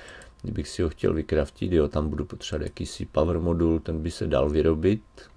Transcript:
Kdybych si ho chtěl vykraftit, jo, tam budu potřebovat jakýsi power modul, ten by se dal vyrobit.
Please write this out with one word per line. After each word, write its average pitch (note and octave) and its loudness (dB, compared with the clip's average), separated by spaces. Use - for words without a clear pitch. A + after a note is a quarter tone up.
Kdybych A2 -6
si - -2
ho E2 2
chtěl F2 0
vykraftit, D#2 -2
jo, D#2 6
tam D2+ -2
budu D2+ -4
potřebovat - -8
jakýsi - -8
power E2 0
modul, E2 2
ten D#2+ -4
by D#2+ -4
se - -6
dal C#2+ 2
vyrobit. D#2+ 2